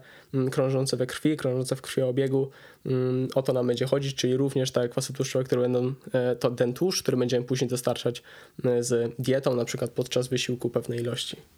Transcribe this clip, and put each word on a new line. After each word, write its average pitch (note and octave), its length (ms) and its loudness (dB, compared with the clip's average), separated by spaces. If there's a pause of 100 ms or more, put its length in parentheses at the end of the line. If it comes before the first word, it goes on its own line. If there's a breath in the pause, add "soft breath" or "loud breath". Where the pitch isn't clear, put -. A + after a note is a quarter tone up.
(340 loud breath)
mm, C3 160 2
krążące C3+ 460 0
we B2 100 0
krwi, D3+ 300 0
krążące C3 400 0
w C3 60 -12
krwiobiegu. C3+ 680 0 (360 loud breath)
Mm, B2+ 480 0
o C3 80 2
to C#3 100 2
nam B2 140 2
będzie B2 200 2
chodzić, C#3 280 0
czyli B2+ 220 0
również C3+ 340 0
te B2 180 0
kwasy C3 240 -4
tłuszczowe, C3 320 -2
które B2 180 2
będą, B2+ 320 2 (180)
e, B2 240 2
to, B2 140 2
ten A#2+ 240 0
tłuszcz, F#3 280 0
który C3+ 140 0
będziemy B2 300 2
później B2+ 240 0
dostarczać, B2 520 -2 (420 loud breath)
e, B2 180 2
z A#2 360 0
dietą, C3 380 2
na A#2 80 2
przykład - 260 -4
podczas B2+ 380 -2
wysiłku B2 420 -2
pewnej A#2+ 300 -2
ilości. A#2+ 360 -6 (220)